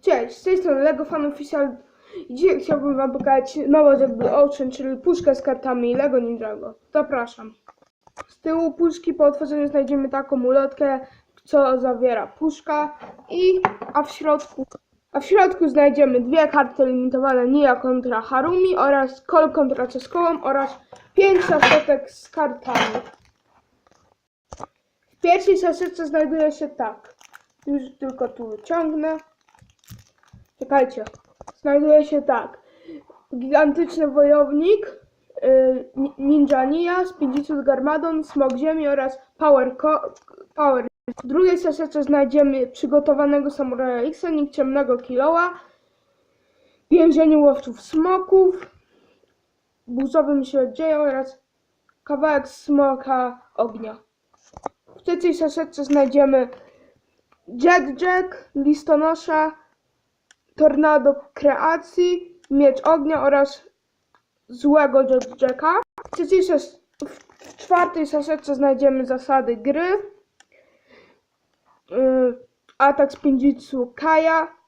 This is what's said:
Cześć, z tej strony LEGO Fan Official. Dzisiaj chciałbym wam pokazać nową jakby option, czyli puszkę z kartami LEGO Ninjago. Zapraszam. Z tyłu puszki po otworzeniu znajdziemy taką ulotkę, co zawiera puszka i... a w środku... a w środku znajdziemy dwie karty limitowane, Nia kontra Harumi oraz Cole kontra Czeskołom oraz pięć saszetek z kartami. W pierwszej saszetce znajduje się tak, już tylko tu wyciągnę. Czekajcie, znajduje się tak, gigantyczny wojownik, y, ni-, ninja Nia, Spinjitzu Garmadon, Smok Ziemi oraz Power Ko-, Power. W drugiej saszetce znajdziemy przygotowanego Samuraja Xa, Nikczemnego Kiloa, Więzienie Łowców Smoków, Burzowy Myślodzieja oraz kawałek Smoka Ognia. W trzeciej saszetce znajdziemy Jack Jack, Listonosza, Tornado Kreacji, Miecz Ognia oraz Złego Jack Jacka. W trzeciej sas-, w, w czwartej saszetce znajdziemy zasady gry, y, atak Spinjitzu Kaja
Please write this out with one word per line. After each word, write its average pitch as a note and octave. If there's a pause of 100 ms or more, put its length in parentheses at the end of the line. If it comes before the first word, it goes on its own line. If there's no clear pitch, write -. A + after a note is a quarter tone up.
Cześć, B3
z -
tej F#4
strony D#4
LEGO D4+
Fan D4+
Official. C#4+ (520)
Dzisiaj D#4+
chciałbym C#4+
wam C4
pokazać C4+
nową C#4+
jakby A#3+
option, C#4+
czyli C4
puszkę D4
z C4+
kartami B3
LEGO C4
Ninjago. A3+ (200)
Zapraszam. A#3+ (720)
Z -
tyłu D#4+
puszki E4
po D4+
otworzeniu D4
znajdziemy C#4
taką C4+
ulotkę, C4+ (440)
co C4
zawiera A#3+
puszka D4+ (320)
i... F#4 (320)
a D4
w D4
środku... D4 (460)
a C#4+
w C#4+
środku F#4
znajdziemy C#4
dwie D4+
karty C#4
limitowane, B3+
Nia C4+
kontra B3
Harumi F4
oraz C4+
Cole D#4
kontra C4+
Czeskołom E4
oraz C4+ (340)
pięć G4
saszetek D4
z -
kartami. A#3+ (2000)
W -
pierwszej F#4
saszetce E4+
znajduje D4+
się D4+
tak, - (500)
już C#4+ (180)
tylko C4
tu A#3+
wyciągnę. D#4 (1400)
Czekajcie, C4 (500)
znajduje D4+
się D4
tak, B3 (760)
gigantyczny D4
wojownik, D4 (580)
y, C4
ni-, C4+
ninja C#4
Nia, F4
Spinjitzu C#4+
Garmadon, D4+
Smok C4
Ziemi D#4
oraz C4+ (180)
Power C4
Ko-, D4+ (420)
Power. C4 (360)
W B3+
drugiej F4+
saszetce D#4
znajdziemy C#4
przygotowanego C#4+
Samuraja B3+
Xa, D#4+
Nikczemnego C#4
Kiloa, D#4 (1400)
Więzienie D#4+
Łowców C#4+
Smoków, F#4 (1160)
Burzowy C#4
Myślodzieja C#4
oraz C4+ (640)
kawałek C#4+
Smoka C4 (140)
Ognia. A3 (1000)
W -
trzeciej F4
saszetce D#4
znajdziemy C4+ (960)
Jack C4+
Jack, F#4
Listonosza, D#4 (1040)
Tornado D4 (180)
Kreacji, E4 (120)
Miecz C#4
Ognia D4+
oraz C#4 (800)
Złego C#4
Jack B3+
Jacka. C4+ (340)
W -
trzeciej F4+
sas-, D#4+ (240)
w, - (340)
w -
czwartej F4
saszetce D4
znajdziemy C4+
zasady B3+
gry, C#4+ (2000)
y, B3+ (400)
atak C#4
Spinjitzu C4
Kaja D#4+ (200)